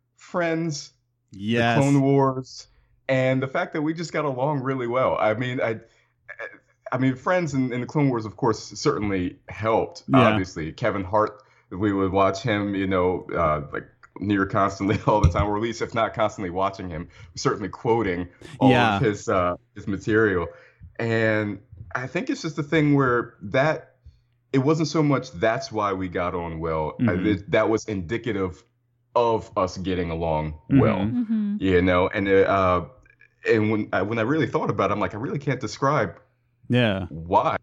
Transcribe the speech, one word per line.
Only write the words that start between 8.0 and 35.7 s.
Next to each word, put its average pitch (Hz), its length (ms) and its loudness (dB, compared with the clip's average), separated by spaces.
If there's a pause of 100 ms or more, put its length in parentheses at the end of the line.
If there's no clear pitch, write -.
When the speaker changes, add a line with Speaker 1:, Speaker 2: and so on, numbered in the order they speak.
Speaker 1:
Wars, 113 160 -2
of 101 120 -12
course, 110 220 0 (200)
certainly 98 580 -2 (120)
helped. 107 580 -2
Speaker 2:
Yeah. 127 220 6
Speaker 1:
Obviously, 90 420 -2
Kevin 101 320 -4
Hart, 95 380 0 (300)
we 101 200 0
would 95 220 0
watch 95 280 2
him, 104 320 -2
you 95 140 -2
know, 92 480 0
uh, 78 260 0 (120)
like, - 140 -8 (320)
near 98 260 2
constantly 98 580 0
<laughs> - 40 -2
all 107 120 4
the 101 100 6
time, 101 180 0
or 104 100 -2
at 107 40 -4
least 117 200 -4
if 113 120 -8
not 113 200 0
constantly 104 380 -2
watching 95 380 -4
him, 80 200 -10 (260)
certainly 104 340 -2
quoting 98 600 -2 (320)
all 131 80 6
Speaker 2:
Yeah. 120 280 4
Speaker 1:
of - 40 0
his, 104 260 0
uh, 90 280 2 (200)
his 101 120 -14
material. 98 600 2 (500)
And 110 640 0 (360)
I 127 120 -6
think 190 220 -4
it's 277 120 -4
just 160 180 -8
a 151 40 -2
thing 151 300 4
where 123 480 2
that, 135 540 -2 (560)
it 135 60 2
wasn't 151 320 2
so 165 120 0
much 143 300 0
that's 113 400 -2
why 104 220 0
we 95 160 -4
got 87 260 -2
on 85 240 -6
well. 80 400 -4
I 131 40 -2
Speaker 2:
Mm-hmm. 92 200 0
Speaker 1:
th-, 104 260 0
that 110 200 2
was 110 160 0
indicative 98 760 -6 (540)
of 117 420 0
us 92 200 0
getting 90 320 -4
along 78 460 -2 (140)
well, 123 280 4
Speaker 2:
Mm-hmm. 117 240 -2
Speaker 3:
Mm-hmm. 214 400 -2
Speaker 1:
you 92 200 4
know? 90 280 4
And, 101 180 -2
uh, 95 580 4 (640)
and 107 220 4
when 107 220 -2
I, 98 80 0
when 110 180 -2
I 110 40 0
really 139 240 0
thought 226 220 -2
about 101 220 0
it, - 20 0
I'm 104 60 -4
like, 92 140 -2
"I 107 40 -8
really 147 220 -6
can't 139 220 -4
describe 120 580 -2 (480)